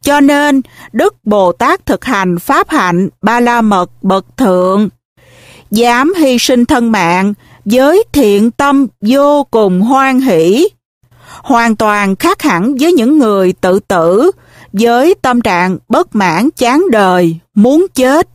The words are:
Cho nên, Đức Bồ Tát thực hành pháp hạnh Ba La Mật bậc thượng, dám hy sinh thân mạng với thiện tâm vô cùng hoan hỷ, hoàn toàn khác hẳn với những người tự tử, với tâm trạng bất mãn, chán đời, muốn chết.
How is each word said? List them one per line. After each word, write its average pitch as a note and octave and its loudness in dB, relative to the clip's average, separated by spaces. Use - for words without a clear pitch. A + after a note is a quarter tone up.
Cho C#4+ 0
nên, C#4+ 0
Đức E4 -2
Bồ G3+ 0
Tát C#4+ -2
thực G#3 -4
hành F#3+ -2
pháp D4+ -2
hạnh F#3 -2
Ba A3+ 0
La A#3+ 0
Mật G3+ -2
bậc F#3+ -4
thượng, F#3+ 0
dám A#3+ 0
hy C4+ 2
sinh A#3+ 0
thân A#3+ 0
mạng F#3 -2
với C#4 2
thiện G#3+ 2
tâm C#4 0
vô C#4 0
cùng F#3+ 0
hoan C4 0
hỷ, A3 2
hoàn A#3 -2
toàn G#3 -2
khác - -2
hẳn A3 -2
với E4 2
những C#4+ 2
người G3 2
tự F#3+ 0
tử, G3 0
với A#3 0
tâm B3 -2
trạng F#3 -2
bất D#4 -2
mãn, G3 0
chán C4 -2
đời, F3+ 0
muốn C#4 2
chết. C4+ 0